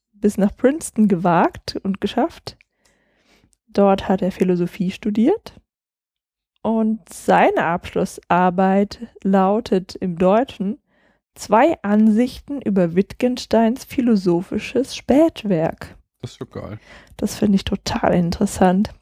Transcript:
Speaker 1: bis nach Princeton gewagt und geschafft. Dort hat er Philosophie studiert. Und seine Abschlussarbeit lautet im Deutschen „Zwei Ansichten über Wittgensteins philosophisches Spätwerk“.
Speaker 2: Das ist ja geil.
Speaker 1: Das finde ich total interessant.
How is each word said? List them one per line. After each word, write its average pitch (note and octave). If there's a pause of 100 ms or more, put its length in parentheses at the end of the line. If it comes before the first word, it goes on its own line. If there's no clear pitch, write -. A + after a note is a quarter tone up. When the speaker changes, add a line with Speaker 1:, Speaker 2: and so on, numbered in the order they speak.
(120)
Speaker 1:
bis G#3
nach G3+
Princeton B3
gewagt F3+
und G3
geschafft. - (1120)
Dort G3
hat F#3+
er F#3
Philosophie F3+
studiert. A3 (1040)
Und A3
seine G#3+
Abschlussarbeit F#3 (160)
lautet G3
im F3+
Deutschen G3+ (560)
„Zwei B3
Ansichten A3
über F3+
Wittgensteins A3+
philosophisches G#3
Spätwerk“. G#3+ (240)
Speaker 2:
Das A#2+
ist -
ja -
geil. - (400)
Speaker 1:
Das -
finde G#3
ich -
total -
interessant. F#3